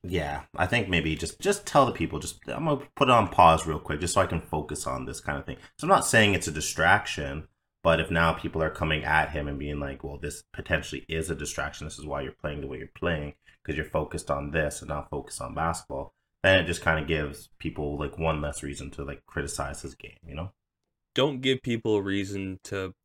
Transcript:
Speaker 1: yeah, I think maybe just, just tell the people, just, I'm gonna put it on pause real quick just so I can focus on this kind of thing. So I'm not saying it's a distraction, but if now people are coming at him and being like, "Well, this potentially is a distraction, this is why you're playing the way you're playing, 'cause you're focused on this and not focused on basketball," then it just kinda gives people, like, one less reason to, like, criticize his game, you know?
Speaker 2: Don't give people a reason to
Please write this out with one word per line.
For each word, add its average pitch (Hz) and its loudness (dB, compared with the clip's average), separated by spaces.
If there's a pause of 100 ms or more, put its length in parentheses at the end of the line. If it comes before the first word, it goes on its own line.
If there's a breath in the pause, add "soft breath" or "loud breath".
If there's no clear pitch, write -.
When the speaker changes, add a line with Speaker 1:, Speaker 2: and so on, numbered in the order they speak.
Speaker 1:
yeah, 76 -2 (120)
I 90 4
think 107 2
maybe 82 2
just, - -8
just 196 0
tell 139 6
the - 0
people, - -4
just, - -10
I'm 60 -4
gonna 151 0 (100)
put 127 4
it - 8
on 113 8
pause 80 8
real 78 -2
quick 76 -4
just 85 -2
so 98 4
I 87 4
can 87 -2
focus 76 -6
on 65 -6
this 65 -10
kind 71 -4
of 67 -8
thing. - -10 (200 loud breath)
So - -8
I'm 170 0
not 202 6
saying 104 6
it's 85 0
a - -4
distraction, 80 2 (360)
but 82 6
if 82 -2
now 82 4
people - -4
are 78 0
coming 78 -2
at 78 2
him 73 -4
and 71 -6
being 73 -4
like, 69 -8
"Well, 71 -10
this 71 -10 (100)
potentially 71 -4
is 80 -2
a 82 0
distraction, 71 -6
this - -12
is 76 -12
why 71 -4
you're 67 -8
playing 76 -8
the 67 -8
way 65 -10
you're - -12
playing, 76 -4 (300 soft breath)
'cause 76 -4
you're 78 -4
focused 78 -4
on 71 -2
this 76 0
and 73 -14
not 73 -6
focused - -8
on 65 -8
basketball," 82 -4 (300)
then 95 6
it 80 -2
just 85 -2
kinda 80 2
gives 73 -4 (100)
people, 73 -6
like, 71 -6
one 80 0
less 71 -6
reason 69 -8
to, 71 -10
like, 69 -12
criticize 71 -6
his - -12
game, - -20
you 73 -14
know? 85 -8 (600)
Speaker 2:
Don't 131 0
give 131 2
people 113 0
a 101 2
reason 98 -4
to 95 -6 (120)